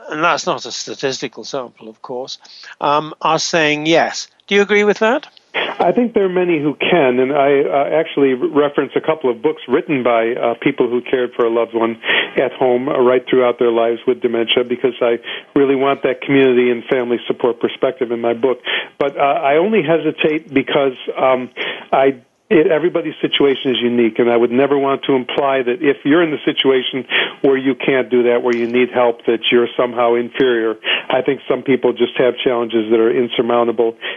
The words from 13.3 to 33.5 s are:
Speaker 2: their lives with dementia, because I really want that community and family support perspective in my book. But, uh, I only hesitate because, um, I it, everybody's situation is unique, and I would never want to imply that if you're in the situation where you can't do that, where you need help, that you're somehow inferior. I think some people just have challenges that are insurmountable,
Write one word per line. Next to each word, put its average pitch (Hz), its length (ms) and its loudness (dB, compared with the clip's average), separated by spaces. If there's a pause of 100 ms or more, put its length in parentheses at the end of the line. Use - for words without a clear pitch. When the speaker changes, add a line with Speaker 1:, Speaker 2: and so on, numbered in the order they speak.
Speaker 2:
their 120 120 2
lives 117 360 0
with 123 160 -2
dementia, 117 420 0
because 120 380 -2
I 117 160 2 (360)
really 139 220 2
want 139 280 0
that 127 180 -2
community 127 480 4
and 117 140 -2
family 120 420 -2
support - 340 -2
perspective 127 500 -2
in 117 100 -4
my 117 120 0
book. 123 280 -2 (380)
But, 139 180 -2
uh, - 40 -2
I 143 360 2
only 196 260 2
hesitate 156 680 -2
because, 135 440 0 (200)
um, 131 340 0 (420)
I 135 240 2 (360)
it, 160 140 6
everybody's 160 540 0
situation 135 540 0
is 123 60 -2
unique, 120 380 0
and 120 120 4
I 120 60 4
would 117 140 4
never 135 280 2
want 135 260 -2
to 139 100 0
imply 135 480 0
that 123 180 -2
if 143 240 2
you're 156 180 4
in 160 80 0
the 143 140 -6
situation 131 600 0 (340)
where 139 160 4
you 131 180 0
can't 127 360 0
do 123 140 4
that, 120 180 2
where 123 120 0
you 117 120 -2
need 120 240 2
help, 120 360 0
that 113 140 0 (100)
you're 120 260 4
somehow 120 380 0
inferior. 117 640 0 (320)
I 131 140 0
think 135 260 -2
some 127 140 -2
people 123 300 0
just 117 260 -2
have 123 180 2
challenges 117 540 -2
that 117 100 4
are 113 100 4
insurmountable, 117 840 0 (200)